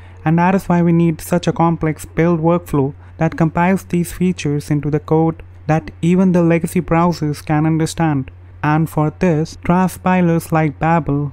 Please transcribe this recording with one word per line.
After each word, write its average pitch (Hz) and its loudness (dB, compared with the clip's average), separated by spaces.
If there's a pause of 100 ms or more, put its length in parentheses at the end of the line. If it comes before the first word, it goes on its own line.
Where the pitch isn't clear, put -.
(240)
and 160 2
that 180 4
is 190 -2
why 175 2
we 170 2
need 170 2
such - -2
a 160 2
complex 165 -2
build 170 0
workflow 156 0 (240)
that 160 0
compiles 175 0
these 175 -4
features 147 -2
into 147 -2
the 147 0
code 160 0 (240)
that 156 0 (100)
even 180 4
the 175 4
legacy 165 0
browsers 165 -2
can 156 0
understand. 156 -2 (320)
And 151 0
for 151 -2
this, 160 0
transpilers 180 0
like 160 0
Babel 147 -2